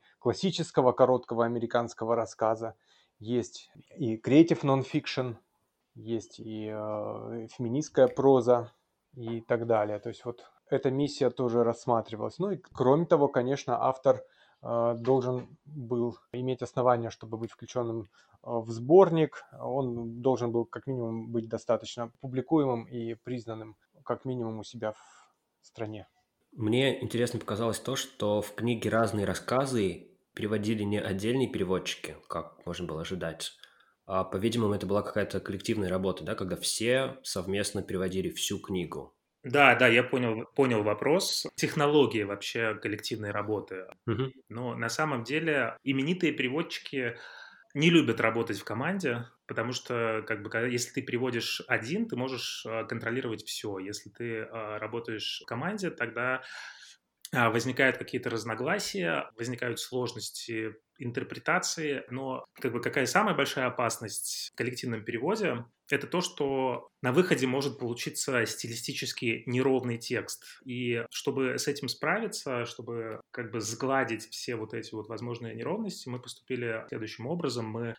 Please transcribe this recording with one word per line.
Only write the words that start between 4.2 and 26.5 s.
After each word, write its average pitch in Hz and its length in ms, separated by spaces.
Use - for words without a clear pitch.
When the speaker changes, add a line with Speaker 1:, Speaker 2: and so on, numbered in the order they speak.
Speaker 1:
nonfiction, 135 760
есть 110 440
и, 110 340
а, 107 760
"Феминистская 127 580
проза" 123 680
и 117 260
так 117 260
далее. 107 320
То 117 100
есть - 160
вот 120 200
эта 135 200
миссия 139 400
тоже 120 340
рассматривалась. 113 760
Ну 196 140
и 180 40
кроме 143 340
того, 143 220
конечно, 127 540
автор, 127 400
а, 117 320
должен 127 720
был 120 520
иметь 123 300
основания, 120 480
чтобы 113 260
быть 113 140
включённым, 117 580
а, 120 180
в 113 100
сборник. 160 720
Он 120 640
должен 120 300
был 117 120
как - 220
минимум 113 440
быть 113 180
достаточно 117 600
публикуемым 127 640
и 117 300
признанным 113 640
как 113 200
минимум 117 360
у 101 40
себя 110 280
в - 760
стране. 107 400